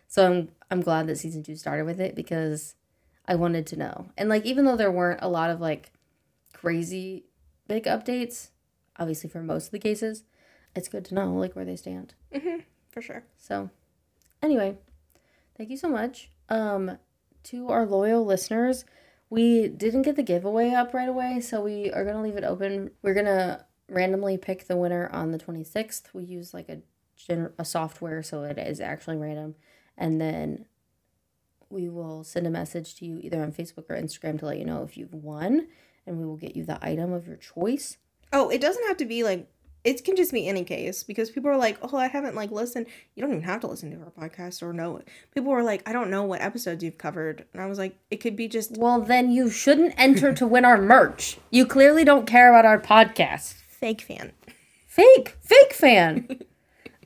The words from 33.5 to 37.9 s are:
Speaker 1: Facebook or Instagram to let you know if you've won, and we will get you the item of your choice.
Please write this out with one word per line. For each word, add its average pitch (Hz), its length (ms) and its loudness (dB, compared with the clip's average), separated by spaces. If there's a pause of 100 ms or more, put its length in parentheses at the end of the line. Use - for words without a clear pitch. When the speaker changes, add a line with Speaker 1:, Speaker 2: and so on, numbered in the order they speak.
Speaker 1:
Facebook 165 380 -14
or 165 100 -8
Instagram 156 380 -10
to 151 80 -10
let - 120 -8
you 160 60 -10
know 160 180 -8
if 151 140 -16
you've - 180 -18
won, 156 540 -4 (380)
and 170 120 -10
we 165 60 -10
will 156 120 -12
get 165 200 -14
you 165 80 -10
the 160 200 -10
item 165 280 -6
of 175 140 -10
your 170 100 -18
choice. - 600 -8 (340)